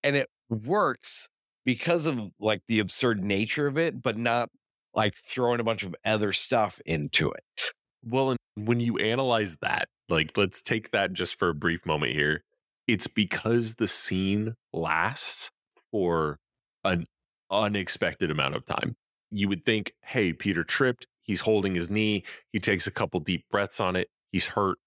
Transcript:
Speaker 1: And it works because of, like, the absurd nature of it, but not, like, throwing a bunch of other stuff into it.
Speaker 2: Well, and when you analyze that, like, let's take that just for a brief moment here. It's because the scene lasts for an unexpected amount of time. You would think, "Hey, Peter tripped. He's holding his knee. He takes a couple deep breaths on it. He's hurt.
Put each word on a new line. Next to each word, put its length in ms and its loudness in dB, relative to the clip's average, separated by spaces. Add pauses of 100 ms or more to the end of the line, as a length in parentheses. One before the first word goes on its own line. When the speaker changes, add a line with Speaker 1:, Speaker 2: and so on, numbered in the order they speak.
Speaker 1:
And 120 2
it 140 0 (200)
works 760 -2 (380)
because 400 0
of, 340 -2
like, 280 2
the 120 2
absurd 440 0
nature 440 0
of 100 -2
it, 240 -2
but 160 -2
not, 320 0 (440)
like, 220 2
throwing 440 0
a 40 -2
bunch 200 -2
of 120 -8 (100)
other 260 2
stuff 540 0
into 460 0
it. 400 -2 (320)
Speaker 2:
Well, 280 0
and 360 -6
when 120 4
you 180 0
analyze 640 0
that, 280 -2 (180)
like, 300 0
let's 240 2
take 300 -2
that 220 2
just 260 -4
for 100 4
a 60 0
brief 300 -2
moment 280 0
here. 300 0 (440)
It's 200 2
because 680 0
the 120 0
scene 680 0 (180)
lasts 760 -2 (420)
for 460 0 (460)
an 240 0 (420)
unexpected 800 -2
amount 260 0
of 100 -8
time. 300 -4 (360)
You 180 0
would 160 -2
think, 280 0 (100)
"Hey, 300 0
Peter 300 -2
tripped. 440 -2 (160)
He's 180 -2
holding 320 2
his 160 -2
knee. 340 0 (300)
He 60 0
takes 260 2
a 60 -4
couple 280 -2
deep 300 -4
breaths 300 -2
on 160 0
it. 140 -2 (220)
He's 180 0
hurt. 380 0